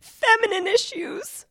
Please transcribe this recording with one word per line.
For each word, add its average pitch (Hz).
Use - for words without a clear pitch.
Feminine 453
issues. -